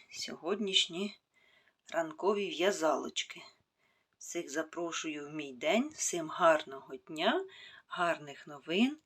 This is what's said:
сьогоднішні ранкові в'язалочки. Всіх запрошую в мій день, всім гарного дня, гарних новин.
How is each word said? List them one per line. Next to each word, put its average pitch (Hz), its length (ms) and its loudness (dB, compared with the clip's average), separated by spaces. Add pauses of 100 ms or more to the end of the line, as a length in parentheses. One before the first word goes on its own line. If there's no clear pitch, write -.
(100)
сьогоднішні 196 1040 -2 (800)
ранкові 180 560 0
в'язалочки. 156 920 0 (760)
Всіх - 320 -8
запрошую 156 800 -4
в 151 40 -12
мій 147 200 -6
день, 175 420 2
всім 165 340 -4
гарного 151 680 4
дня, 196 480 0 (420)
гарних 151 600 -2
новин. 175 600 2